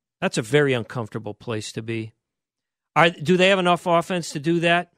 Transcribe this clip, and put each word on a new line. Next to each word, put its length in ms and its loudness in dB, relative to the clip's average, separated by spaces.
That's 160 -2
a 60 -2
very 300 2
uncomfortable 600 -8
place 400 -8
to 80 -8
be. 320 -8
Are, 140 4
do 280 0
they 120 4
have 100 4
enough 280 0
offense 460 0
to 60 -6
do 200 0
that? 380 0